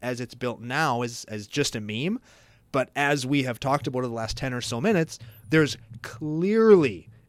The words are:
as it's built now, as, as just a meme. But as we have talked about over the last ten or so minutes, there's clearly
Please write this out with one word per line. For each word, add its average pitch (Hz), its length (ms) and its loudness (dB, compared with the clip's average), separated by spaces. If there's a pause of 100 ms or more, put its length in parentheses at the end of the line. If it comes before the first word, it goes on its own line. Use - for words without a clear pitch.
as 123 180 -4
it's 123 140 -10
built 117 260 -6
now, 127 420 -2
as, 120 260 -8
as 107 180 -10
just - 300 -2
a 110 40 -6
meme. 123 380 -4 (540)
But 131 240 0
as 143 300 0
we 139 180 2
have 123 160 -6
talked 135 260 -2
about 127 120 -4
over 127 100 -2
the 117 60 -8
last 113 220 -6
ten 131 160 -6
or 123 80 -4
so 120 200 -6
minutes, 170 380 0 (320)
there's 156 260 4 (260)
clearly 165 1040 4 (200)